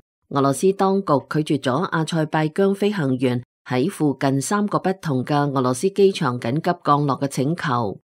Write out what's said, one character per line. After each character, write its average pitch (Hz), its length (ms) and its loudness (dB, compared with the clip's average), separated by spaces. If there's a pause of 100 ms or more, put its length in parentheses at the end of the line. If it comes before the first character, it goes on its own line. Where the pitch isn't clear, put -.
(300)
俄 139 120 0
羅 139 100 2
斯 190 200 2
當 196 300 2
局 165 120 0 (160)
拒 151 280 0
絕 - 20 0
咗 127 140 -2 (100)
阿 165 200 -2
塞 156 220 -2
拜 156 220 0
疆 196 260 2
飛 202 180 0
行 143 260 0
員 123 260 0 (260)
喺 127 180 0
附 151 320 -2
近 139 220 0
三 208 240 0
個 196 140 0
不 185 140 -2
同 135 300 -2
嘅 147 120 -2
俄 143 260 0
羅 127 100 2
斯 185 200 0
機 196 200 4
場 123 280 -2
緊 120 160 -2
急 165 160 0 (120)
降 147 220 2
落 131 140 0
嘅 139 80 -2
請 147 280 -2
求。 120 500 -4